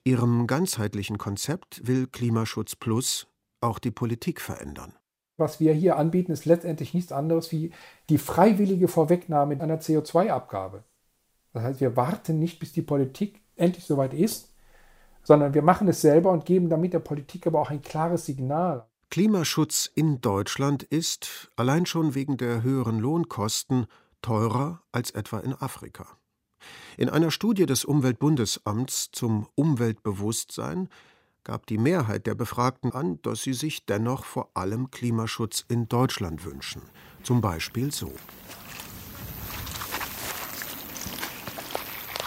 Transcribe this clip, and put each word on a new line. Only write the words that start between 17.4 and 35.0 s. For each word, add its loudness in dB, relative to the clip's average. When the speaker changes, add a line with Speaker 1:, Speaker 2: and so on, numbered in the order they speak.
Speaker 2:
aber 4
auch -2
ein -6
klares -2
Signal. -2
Speaker 1:
Klimaschutz 2
in 2
Deutschland 0
ist, -6
allein 2
schon 0
wegen -2
der -2
höheren 0
Lohnkosten, 0
teurer 0
als -2
etwa -8
in -6
Afrika. -12
In 0
einer 2
Studie 2
des 0
Umweltbundesamts 0
zum -2
Umweltbewusstsein -2
gab -8
die -2
Mehrheit 0
der -2
Befragten -2
an, -4
dass -4
sie -2
sich -6
dennoch -2
vor -8
allem -4
Klimaschutz -4